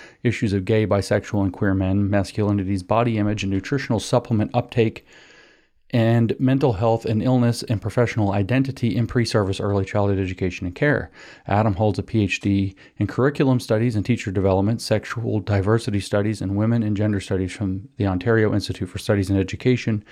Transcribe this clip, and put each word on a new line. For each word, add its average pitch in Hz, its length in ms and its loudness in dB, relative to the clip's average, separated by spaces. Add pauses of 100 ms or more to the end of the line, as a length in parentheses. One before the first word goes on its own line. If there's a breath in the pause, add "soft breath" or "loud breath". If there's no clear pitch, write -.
(220 loud breath)
issues 113 320 0
of 95 120 0
gay, 110 200 2
bisexual, 101 580 0
and 95 100 0
queer 101 200 0
men, 95 340 0
masculinities, 101 800 0
body 117 320 2
image, 104 260 -2
and 98 80 -2
nutritional 117 480 -2
supplement - 540 0
uptake, 117 520 -2 (840 loud breath)
and 117 460 2
mental 131 360 2
health 113 320 0
and 110 180 0
illness 123 400 2
and 107 180 -2
professional 107 520 0
identity 120 600 0
in 117 120 0
pre-service 107 540 0
early 101 240 0
childhood 101 340 0
education 92 480 -4
and 87 80 -10
care. 143 340 0 (380 loud breath)
Adam 104 280 0
holds 104 220 0
a 92 60 -2
P 110 200 0
H - 180 -2
D 98 340 0 (220 loud breath)
in 101 100 -2
curriculum 131 520 0
studies 113 360 0
and 101 100 -2
teacher 113 260 -2
development, 98 500 2
sexual 110 580 -2
diversity 104 600 0
studies, 104 400 -2
and 98 160 -2
women 113 260 2
and 107 140 -2
gender 104 240 0
studies 95 320 -2
from 95 420 -4
the 104 100 0
Ontario 107 480 2
Institute 98 360 -4
for 95 100 -10
Studies 101 300 0
in 98 80 2
Education, 107 760 0